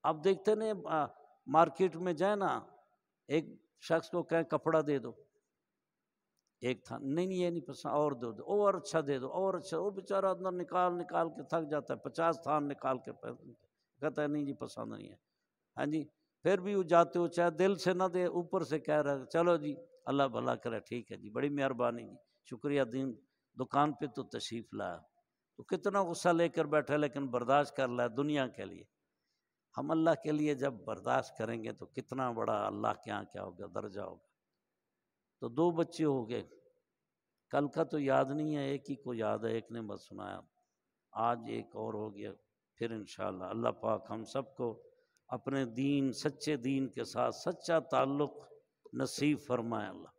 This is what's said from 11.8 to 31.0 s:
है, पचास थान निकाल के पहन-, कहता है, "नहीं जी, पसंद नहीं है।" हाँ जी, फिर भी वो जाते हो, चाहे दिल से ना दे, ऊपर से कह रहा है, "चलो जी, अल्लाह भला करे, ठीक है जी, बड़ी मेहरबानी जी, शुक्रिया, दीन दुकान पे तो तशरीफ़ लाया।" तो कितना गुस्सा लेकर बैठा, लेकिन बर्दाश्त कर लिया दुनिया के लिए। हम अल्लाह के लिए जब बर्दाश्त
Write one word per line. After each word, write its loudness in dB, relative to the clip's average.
है, -4
पचास 2
थान 2
निकाल -2
के -12
पहन-, -12
कहता 0
है, 2
"नहीं 0
जी, -4
पसंद -8
नहीं -12
है।" -20
हाँ 2
जी, -2
फिर 4
भी -2
वो 2
जाते 6
हो, 4
चाहे 2
दिल 4
से 2
ना 2
दे, 2
ऊपर 0
से -2
कह 2
रहा 2
है, -4
"चलो 4
जी, -2
अल्लाह 4
भला 0
करे, -4
ठीक -8
है -10
जी, -16
बड़ी 0
मेहरबानी 0
जी, -16
शुक्रिया, 0
दीन -4
दुकान 2
पे -6
तो -10
तशरीफ़ -8
लाया।" -6
तो -16
कितना 0
गुस्सा 2
लेकर 2
बैठा, 2
लेकिन 0
बर्दाश्त 2
कर 0
लिया 0
दुनिया 0
के -10
लिए। -14
हम -4
अल्लाह 4
के -6
लिए 2
जब -4
बर्दाश्त -2